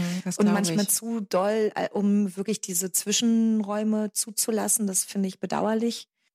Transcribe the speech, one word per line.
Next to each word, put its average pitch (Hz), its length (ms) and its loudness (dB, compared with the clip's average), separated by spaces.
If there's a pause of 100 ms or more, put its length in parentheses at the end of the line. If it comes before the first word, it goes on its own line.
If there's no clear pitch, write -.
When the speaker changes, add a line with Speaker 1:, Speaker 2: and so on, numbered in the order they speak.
(260)
Speaker 1:
das 180 120 -4
Speaker 2:
und 208 80 4
Speaker 1:
glaub 208 100 6
Speaker 2:
manchmal 196 280 2
Speaker 1:
ich. 196 60 0
Speaker 2:
zu 226 320 -2
doll, 208 540 2
äh, - 160 -2
um 202 440 2
wirklich 202 240 -4
diese 180 320 -4
Zwischenräume 214 1200 0
zuzulassen. 208 760 -2
Das 190 180 0
finde 196 240 -2
ich 185 100 -10
bedauerlich. 220 720 -2 (260)